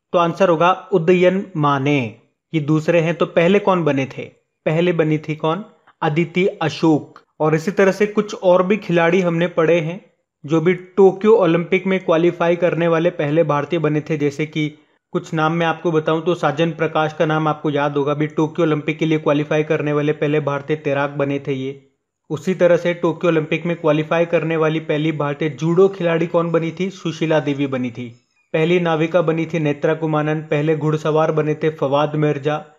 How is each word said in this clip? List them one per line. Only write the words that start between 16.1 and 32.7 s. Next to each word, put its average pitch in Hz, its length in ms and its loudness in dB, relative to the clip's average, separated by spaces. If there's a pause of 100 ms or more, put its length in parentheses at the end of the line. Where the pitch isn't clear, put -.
तो 170 120 0
साजन 165 380 0
प्रकाश 160 400 -2
का 160 140 0
नाम 156 220 0
आपको 151 220 -2
याद 143 260 -2
होगा, 143 180 0
भी 151 140 -2
टोक्यो 156 360 -2
ओलंपिक 151 340 -2
के 160 80 -2
लिए 156 120 0
क्वालिफाई 151 460 0
करने 147 280 -2
वाले 147 220 0
पहले 151 280 0
भारतीय 143 360 -4
तैराक 139 340 -2
बने 143 340 -4
थे 143 60 -4
ये। 135 280 -6 (500)
उसी 175 240 -4
तरह 175 220 4
से 175 200 -2
टोक्यो 170 340 0
ओलंपिक 160 360 -2
में 170 100 -2
क्वालिफाई 160 500 0
करने 165 300 -2
वाली 156 260 0
पहली 156 320 -2
भारतीय 143 380 -4
जूडो 170 360 2
खिलाड़ी 170 380 -2
कौन 170 240 0
बनी 165 220 0
थी? 180 200 -4
सुशीला 156 480 -2
देवी 143 280 -2
बनी 127 220 -4
थी। 123 180 -14 (460)
पहली 170 260 2
नाविका 165 420 0
बनी 160 240 -2
थी 165 140 -4
नेत्रा 151 340 0
कुमानन, 156 480 -2
पहले 156 340 0
घुड़सवार 156 560 0
बने 151 240 0
थे 156 160 -2
फवाद 147 440 0
मिर्जा, 151 400 0 (220)